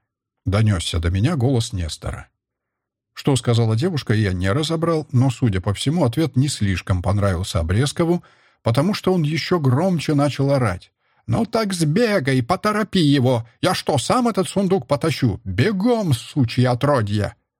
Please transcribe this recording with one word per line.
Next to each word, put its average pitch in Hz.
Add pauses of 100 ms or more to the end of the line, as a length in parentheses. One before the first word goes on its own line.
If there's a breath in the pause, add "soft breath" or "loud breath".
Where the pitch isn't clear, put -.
(460)
донёсся 98
до 85
меня 104
голос 123
Нестора. - (880)
Что -
сказала 113
девушка, 143
я 104
не 92
разобрал, 160
но, 131
судя 98
по 101
всему, 151
ответ 143
не 131
слишком 95
понравился 95
Обрезкову, 139 (380 soft breath)
потому 143
что 185
он 175
ещё 160
громче 151
начал 139
орать. 117 (360)
«Ну 185
так 214
сбегай, 165
поторопи 208
его! 131 (140 soft breath)
Я 175
что, 160
сам 240
этот 196
сундук 190
потащу? 135
Бегом, 185
сучье 123
отродье!» 113 (240)